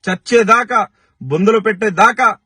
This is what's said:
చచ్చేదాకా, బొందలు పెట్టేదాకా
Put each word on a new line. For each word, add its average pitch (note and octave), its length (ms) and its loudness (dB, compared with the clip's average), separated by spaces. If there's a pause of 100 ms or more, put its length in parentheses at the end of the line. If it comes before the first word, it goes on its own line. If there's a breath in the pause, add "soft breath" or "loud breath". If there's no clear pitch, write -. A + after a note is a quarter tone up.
చచ్చేదాకా, A3+ 720 0 (400)
బొందలు F#3 480 0
పెట్టేదాకా G#3+ 600 0 (180)